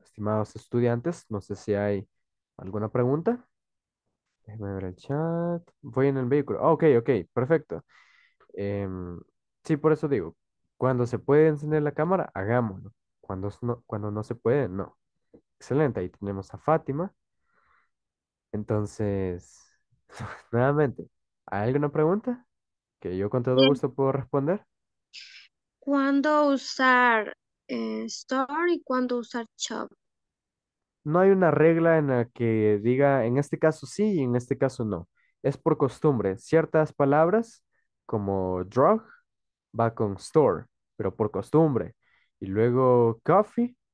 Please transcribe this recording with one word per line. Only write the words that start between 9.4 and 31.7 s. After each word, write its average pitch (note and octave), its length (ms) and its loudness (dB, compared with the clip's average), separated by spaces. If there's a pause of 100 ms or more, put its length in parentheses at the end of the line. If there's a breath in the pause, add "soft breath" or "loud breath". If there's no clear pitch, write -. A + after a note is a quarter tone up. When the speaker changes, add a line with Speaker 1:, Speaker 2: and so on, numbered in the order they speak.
Speaker 1:
sí, D#3 120 -2
por D#3 160 2
eso D3+ 160 -2
digo, G2 280 -4 (420)
cuando B2+ 280 0
se A#2+ 120 -4
puede D3+ 300 4
encender D3+ 340 -2
la D3 120 -2
cámara, E3+ 400 -2
hagámoslo. G2+ 580 -2 (280)
Cuando G2 280 -8
s-, - 140 -10
no, A#2+ 240 -6
cuando G#2 240 -6
no G#2+ 140 -6
se A#2+ 120 -8
puede, B2 320 0
no. F#2 300 -10 (600)
Excelente, C3 420 -2
ahí F2+ 100 -6
tenemos G2 440 -10
a G2+ 40 -14
Fátima. D#3 560 -2 (1400)
Entonces, G2+ 1080 -6 (480)
<laughs> - 440 -16
nuevamente, C3+ 560 0 (380)
¿hay G2+ 220 -2
alguna D3 220 0
pregunta G3 560 -2 (540)
que F2+ 160 -6
yo G2+ 140 -4
con B2+ 120 -2
todo B2+ 140 0
Speaker 2:
Bien. C3+ 120 8
Speaker 1:
gusto C3+ 260 -2
puedo C3+ 180 0
responder? C#3 540 -2 (1120 loud breath)
Speaker 2:
¿Cuándo C#4 720 2
usar, B3 880 2 (320)
eh, A3+ 380 -6
store C4+ 680 -4
y D#4+ 100 -4
cuándo B3+ 360 -2
usar A3+ 280 -8 (100)
shop? - 340 -10 (1120)
Speaker 1:
No D#3+ 160 0
hay G3 100 6
una F#3 200 4
regla E3 480 4